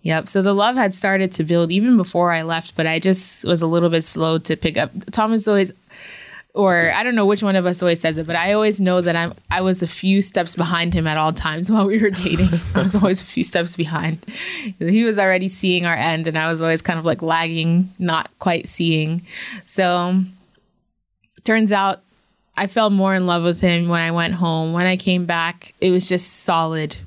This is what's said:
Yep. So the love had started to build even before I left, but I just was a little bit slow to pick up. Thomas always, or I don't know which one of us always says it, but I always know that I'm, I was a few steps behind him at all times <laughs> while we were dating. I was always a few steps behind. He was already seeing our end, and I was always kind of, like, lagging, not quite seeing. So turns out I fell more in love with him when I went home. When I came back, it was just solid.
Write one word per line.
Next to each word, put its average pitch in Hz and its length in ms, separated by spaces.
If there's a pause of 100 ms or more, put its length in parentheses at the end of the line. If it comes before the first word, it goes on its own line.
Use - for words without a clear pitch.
Yep. 160 280
So 196 120
the 202 120
love 214 220
had 208 180
started 190 400
to 160 100
build 170 280
even 226 260
before 175 340
I 160 120
left, 165 320
but 160 100
I 160 140
just - 460
was 170 160
a 165 60
little 170 220
bit 165 140
slow 160 360
to 160 160
pick 165 220
up. 143 140 (200)
Thomas 220 360
always, 196 240 (800)
or 175 380
I 208 100
don't 247 140
know 208 100
which 202 160
one 196 140
of 180 100
us 180 160
always 170 200
says 160 180
it, 160 80
but 170 80
I 180 180
always 214 260
know 185 220
that 170 140
I'm, 170 180 (160)
I 185 120
was 185 200
a 170 60
few 190 340
steps 175 340
behind 170 380
him 160 140
at 156 100
all 156 160
times 165 380
<laughs> - 0
while 202 160
we 214 100
were 208 140
dating. 180 380 (260)
I - 80
was 190 120
always 190 260
a - 40
few - 180
steps 170 320
behind. 160 480 (540)
He 196 260
was 226 140
already 190 300
seeing 180 400
our 170 80
end, 160 320
and 160 100
I 160 140
was 160 100
always 165 220
kind 165 160
of, 160 60
like, 165 180
lagging, 165 720
not 165 400
quite 170 320
seeing. 160 540 (420)
So 180 560 (1200)
turns 220 260
out 196 300 (560)
I 196 100
fell 214 220
more 190 240
in 185 120
love 175 180
with 170 160
him 170 300
when 170 120
I 165 100
went 170 240
home. 165 360
When 175 140
I 185 100
came 180 300
back, 170 560
it 185 100
was 185 160
just - 380
solid. 160 500 (120)